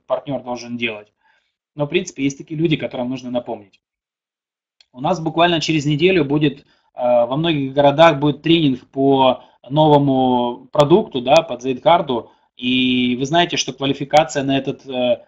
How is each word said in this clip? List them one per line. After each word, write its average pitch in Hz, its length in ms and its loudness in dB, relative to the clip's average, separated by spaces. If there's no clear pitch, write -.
партнер 131 340 -6
должен 120 340 -10
делать. 110 380 -10
Но, 147 100 -4
в 147 40 -6
принципе, 175 340 -6
есть 139 160 -4
такие 160 200 -10
люди, 160 180 0
которым 123 320 -8
нужно 127 200 -10
напомнить. 117 500 -10
У 123 100 -20
нас 165 180 -2
буквально 165 420 0
через 160 240 -2
неделю 156 400 2
будет, 143 360 -2
э, - 20 -20
во 123 420 2
многих 147 360 -2
городах 143 460 4
будет 147 220 0
тренинг 156 460 0
по 135 560 2
новому 131 1000 2
продукту, 147 500 2
да, 143 220 2
по 127 160 -10
Зейдгарду. 135 720 0
И 123 600 0
вы 135 80 -4
знаете, 160 320 0
что - 140 -6
квалификация 139 720 -2
на 135 140 -2
этот, 135 300 -8
э, 123 400 -2